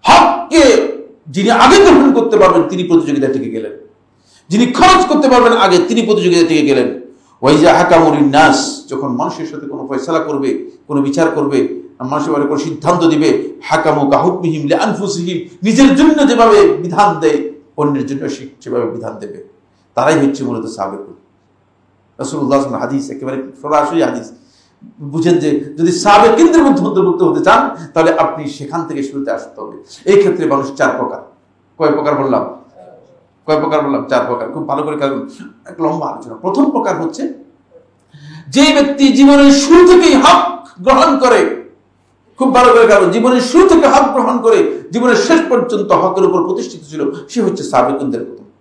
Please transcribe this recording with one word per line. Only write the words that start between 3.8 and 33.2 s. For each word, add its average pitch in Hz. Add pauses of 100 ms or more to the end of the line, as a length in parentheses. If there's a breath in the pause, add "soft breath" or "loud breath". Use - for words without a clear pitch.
যিনি 220
খরচ 370
করতে 302
পারবেন 240
আগে, 185
তিনি 220
প্রতিযোগিতা 175
টিকে 156
গেলেন। 131 (420 soft breath)
ওয়াইজা 156
হাকামুল 160
নাস, -
যখন 135
মানুষের 160
সাথে 143
কোনো 135
ফয়সালা 147
করবে, 143 (160 loud breath)
কোনো 143
বিচার 160
করবে, 139 (160)
মানুষের 143
ব্যাপারে 143
কোনো 147
সিদ্ধান্ত 170
দিবে, -
হাকামু 151
কাহুকমিহিম 160
লিআনফুসিহিম, 175
নিজের 226
জন্য 302
যেভাবে 226
বিধান 175
দেয়, 147 (240)
অন্যের 139
জন্য 135
সে 135 (120)
সেভাবে 120
বিধান 107
দেবে। - (460)
তারাই 139
হচ্ছে 135
মূলত 113
সাবেকুন। 98 (1040)
রাসূলুল্লাহ 139
সাল্লাল্লাহু 123
আলাইহি 139
ওয়াসাল্লাম 131
হাদিস, -
একেবারে - (100)
সরাসরি 151
হাদিস। 123 (680 soft breath)
বুঝেন 160
যে 147
যদি 165
সাবেকিনদের 208
মধ্যে -
অন্তর্ভুক্ত 180
হতে 151
চান, 190
তাহলে 165
আপনি -
সেখান 156
থেকে 139
শুরুতে 135
আসতে -
হবে। 87 (220 loud breath)
এই 196
ক্ষেত্রে -
মানুষ 135
চার 131 (100)
প্রকার। - (460)
কয় 151
প্রকার 139
বললাম? 117 (1040)